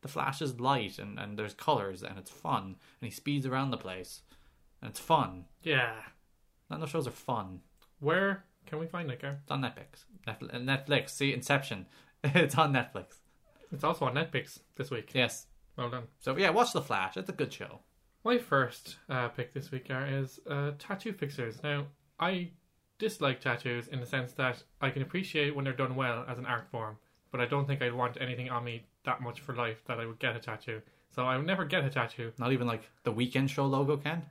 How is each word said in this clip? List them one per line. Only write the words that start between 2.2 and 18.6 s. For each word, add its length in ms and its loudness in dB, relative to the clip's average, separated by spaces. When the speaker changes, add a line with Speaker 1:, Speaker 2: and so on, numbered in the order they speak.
Speaker 1:
fun, 340 0
and 100 -10
he 80 -8
speeds 360 -2
around 260 0
the 60 -2
place, 440 -10
and 80 -8
it's 100 -10
fun. 460 2
Speaker 2:
Yeah. 300 2
Speaker 1:
Not 80 -4
enough 140 -4
shows 160 0
are 40 -6
fun. 500 -4
Speaker 2:
Where 440 2
can 140 -8
we 80 -4
find 240 -4
it, 100 -8
Gar? 200 -6
Speaker 1:
It's 100 -8
on 100 0
Netflix. 440 -8
Netfl-, 360 -8
Netflix. 480 2
See, 220 2
Inception. 580 0
<laughs> 320 -18
It's 340 6
on 160 8
Netflix. 420 -2
Speaker 2:
It's 120 -4
also 220 2
on 80 2
Netflix 460 -2
this 160 -6
week. 240 -6
Speaker 1:
Yes. 320 0
Speaker 2:
Well 120 -2
done. 140 -6
Speaker 1:
So, 180 0
yeah, 140 6
watch 220 6
The 80 2
Flash. 360 -2
It's 120 -6
a 40 -6
good 180 -2
show. 280 -12
Speaker 2:
My 140 4
first, 600 2